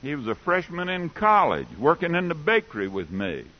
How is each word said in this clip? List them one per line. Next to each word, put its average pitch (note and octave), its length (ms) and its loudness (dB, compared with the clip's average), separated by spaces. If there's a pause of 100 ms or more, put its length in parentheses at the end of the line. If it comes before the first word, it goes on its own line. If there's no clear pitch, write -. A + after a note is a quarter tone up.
He C#3+ 120 -6
was B2+ 140 -6
a A2+ 80 0
freshman F3 520 -2
in F3+ 200 -4
college, D#3+ 600 2 (100)
working E3 360 2
in F3+ 140 0
the E3+ 60 -2
bakery D3+ 540 0
with F#2+ 220 -6
me. F2+ 340 -4 (160)